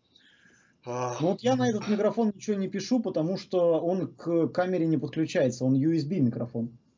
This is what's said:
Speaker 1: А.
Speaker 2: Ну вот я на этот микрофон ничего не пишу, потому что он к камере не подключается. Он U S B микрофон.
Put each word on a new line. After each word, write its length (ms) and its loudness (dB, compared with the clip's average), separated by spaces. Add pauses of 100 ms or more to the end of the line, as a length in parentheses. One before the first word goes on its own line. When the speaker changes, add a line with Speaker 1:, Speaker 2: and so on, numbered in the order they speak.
(840)
Speaker 1:
А. 340 -4
Speaker 2:
Ну 120 2
вот 100 -4
я 140 2
на 120 2
этот 220 -2
микрофон 440 2
ничего 220 -4
не 140 -2
пишу, 320 0
потому 360 -2
что 440 2
он 340 -2
к 340 0
камере 360 0
не 120 2
подключается. 680 0
Он 80 4
U 200 4
S 120 0
B 140 -2
микрофон. 580 -2 (200)